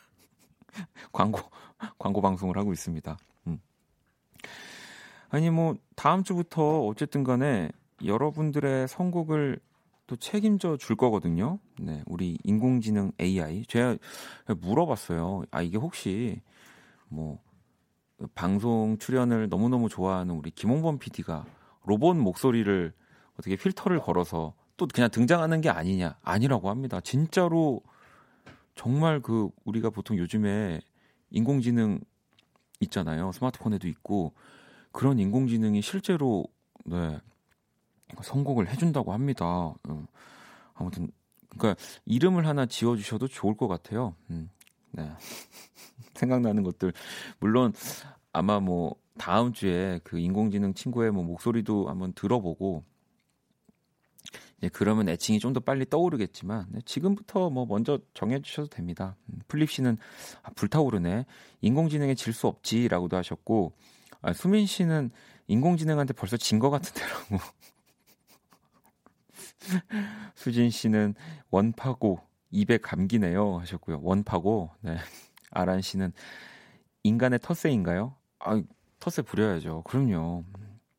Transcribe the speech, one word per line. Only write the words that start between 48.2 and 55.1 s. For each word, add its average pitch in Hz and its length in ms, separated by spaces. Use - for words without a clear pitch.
아마 101 280
뭐 87 340
다음 113 340
주에 92 520
그 - 140
인공지능 98 540
친구의 117 380
뭐 101 120
목소리도 101 680
한번 92 240
들어보고, 95 680
네, 90 100
그러면 107 400